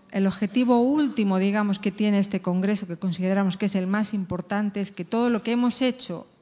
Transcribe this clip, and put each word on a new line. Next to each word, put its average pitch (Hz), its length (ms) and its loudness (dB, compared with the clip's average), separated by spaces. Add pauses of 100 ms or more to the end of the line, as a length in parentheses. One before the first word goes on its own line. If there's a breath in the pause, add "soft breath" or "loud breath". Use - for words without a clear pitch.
(120)
el 196 140 2
objetivo 240 540 2
último, 240 580 2
digamos, 202 400 2
que 196 140 -2
tiene 208 280 2
este 190 200 0
congreso, 190 460 0
que 170 100 -8
consideramos 185 640 0
que 214 80 -2
es 196 80 -2
el 185 120 0
más 208 280 -2
importante, 202 680 -4
es 196 100 -4
que 180 140 -10
todo 233 240 0
lo 220 140 0
que 226 100 -2
hemos 240 300 0
hecho 247 440 -4 (160)